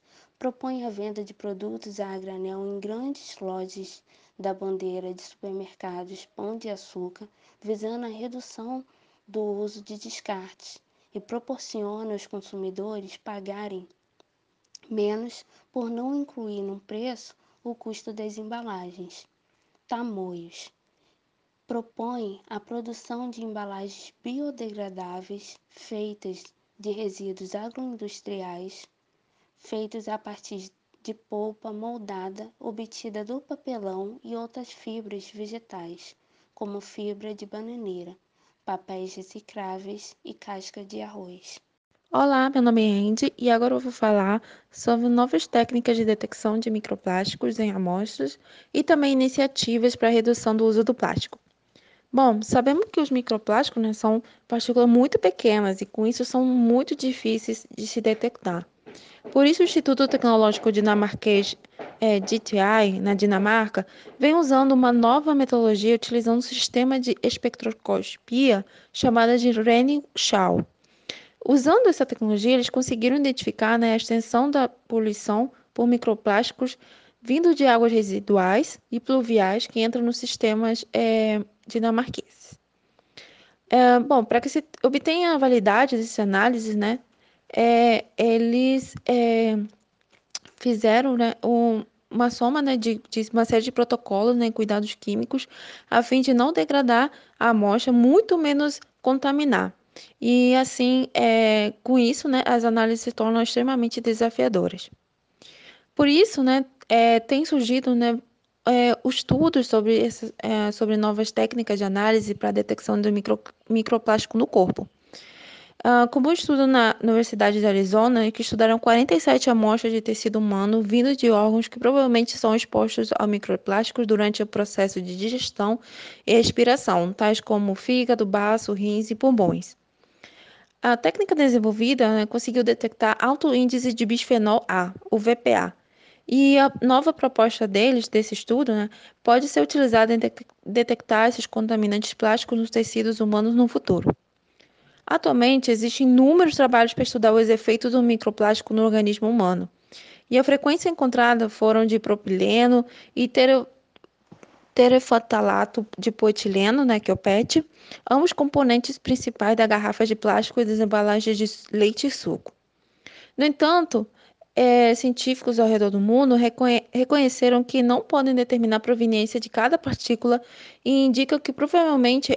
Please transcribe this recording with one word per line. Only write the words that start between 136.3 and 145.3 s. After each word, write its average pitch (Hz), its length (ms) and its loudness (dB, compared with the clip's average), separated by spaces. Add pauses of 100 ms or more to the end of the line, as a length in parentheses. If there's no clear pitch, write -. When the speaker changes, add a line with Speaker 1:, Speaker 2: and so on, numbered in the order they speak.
Speaker 2:
a 277 120 4 (120)
nova 262 300 2
proposta 233 540 0
deles, 226 420 2
desse 220 260 -2
estudo, 240 380 0
né, 208 180 -2 (320)
pode 254 260 4
ser 294 120 0
utilizada 233 520 2
em 233 60 2
detec-, 226 280 -6 (200)
detectar 233 640 0
esses 240 180 -4
contaminantes 214 680 -2
plásticos 220 440 0
nos 226 120 -2
tecidos 220 480 -2
humanos 214 360 0
no 240 120 4
futuro. - 480 0 (920)
Atualmente, 262 640 2